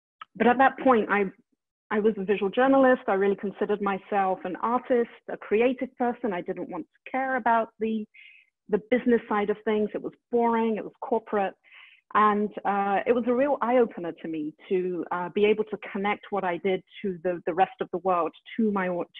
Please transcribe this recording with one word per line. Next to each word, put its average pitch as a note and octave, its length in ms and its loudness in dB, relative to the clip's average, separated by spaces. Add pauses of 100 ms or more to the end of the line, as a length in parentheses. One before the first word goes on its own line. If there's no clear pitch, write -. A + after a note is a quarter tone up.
(360)
but A3+ 120 2
at A#3+ 120 4
that C4 200 4
point, B3 300 4
I, G3 160 2 (640)
I G#3+ 80 0
was G#3+ 180 2
a F#3+ 80 -6
visual G3 240 0
journalist. B3+ 580 4
I G#3 60 2
really G3 220 2
considered G3+ 440 -4
myself F#3+ 640 -2
an F3+ 200 -8
artist, A#3+ 480 0 (200)
a - 60 -8
creative B3 600 0
person. A#3+ 360 -2
I F3 80 -4
didn't F3+ 300 -8
want E3+ 140 -10
to - 260 -20
care C4 240 -4
about A3+ 340 0 (100)
the, A3 260 -4 (640)
the G#3 200 0
business A#3+ 400 2
side G#3 220 -2
of G#3 120 -4
things. G#3+ 300 0
It - 80 -6
was - 120 -10 (180)
boring, A3+ 460 0
it F3+ 60 -6
was - 180 -14
corporate. G#3 520 -2 (640)
And, G#3 340 4 (160)
uh, G3 400 0
it B3 80 4
was A#3 140 0
a B3 60 4
real C4+ 280 2
eye-opener A3 520 0
to - 140 -12
me D#3 260 -6 (160)
to, F3+ 420 -2
uh, F3+ 240 -4
be G#3 100 4
able G#3+ 200 2
to G3+ 120 -10 (140)
connect G3+ 400 -4
what F#3+ 120 -2
I F3 140 -2
did F#3 240 0 (220)
to F#3 200 -4
the, F3 220 -2
the F3 80 -2
rest F3 280 2
of F3 100 -8
the F3+ 80 -4
world, F3 320 0 (260)
to A3 140 2
my G3 160 0
au-, F3 180 -4 (140)